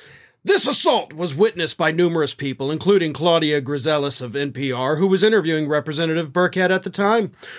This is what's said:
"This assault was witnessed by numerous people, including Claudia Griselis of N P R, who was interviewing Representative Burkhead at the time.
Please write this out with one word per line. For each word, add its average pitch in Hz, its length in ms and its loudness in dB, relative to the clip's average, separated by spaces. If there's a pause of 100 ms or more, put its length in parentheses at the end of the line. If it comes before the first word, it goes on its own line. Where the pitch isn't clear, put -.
(460)
"This 392 220 2
assault 247 460 0
was 160 200 -6
witnessed 175 440 0
by 160 140 2
numerous 165 420 0
people, 135 380 -6
including 165 420 2
Claudia 156 480 2
Griselis 143 600 -2
of 123 140 -10
N 143 160 -4
P 135 200 -4
R, 127 260 -2
who 185 100 2
was 190 160 2
interviewing 165 440 2
Representative 156 640 -2
Burkhead 180 380 0
at 185 140 0
the 190 60 -8
time. 202 420 0 (280)